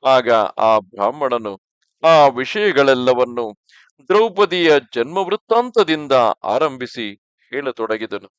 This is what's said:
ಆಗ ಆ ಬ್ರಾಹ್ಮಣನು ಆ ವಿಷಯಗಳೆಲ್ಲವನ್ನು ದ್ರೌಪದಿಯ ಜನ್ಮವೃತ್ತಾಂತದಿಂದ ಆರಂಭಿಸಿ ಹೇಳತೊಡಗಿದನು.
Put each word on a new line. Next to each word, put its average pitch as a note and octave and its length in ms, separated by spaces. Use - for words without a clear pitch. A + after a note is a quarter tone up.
ಆಗ B2+ 260
ಆ A2 200
ಬ್ರಾಹ್ಮಣನು G#2+ 800
ಆ D#3+ 220
ವಿಷಯಗಳೆಲ್ಲವನ್ನು B2+ 1300
ದ್ರೌಪದಿಯ F#3 640
ಜನ್ಮವೃತ್ತಾಂತದಿಂದ F3+ 1160
ಆರಂಭಿಸಿ B2 720
ಹೇಳತೊಡಗಿದನು. A2 760